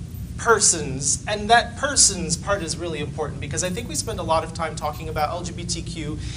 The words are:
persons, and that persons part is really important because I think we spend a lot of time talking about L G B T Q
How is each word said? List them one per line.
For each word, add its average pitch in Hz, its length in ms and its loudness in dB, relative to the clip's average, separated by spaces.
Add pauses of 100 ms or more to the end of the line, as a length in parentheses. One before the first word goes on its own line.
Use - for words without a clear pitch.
(360)
persons, 147 920 4
and 208 220 -2
that 226 300 6
persons 180 580 2
part 202 260 0
is 156 140 -4
really 160 240 -4
important 139 400 -4
because 147 240 -2
I 185 60 0
think 170 180 -6
we 311 60 -6
spend 165 260 -4
a - 20 -2
lot 160 220 2
of 160 80 -6
time 156 240 -4
talking 156 320 -4
about 156 220 0
L 170 120 -4
G 170 100 -6
B 170 120 -8
T 170 160 -4
Q 156 380 -6 (180)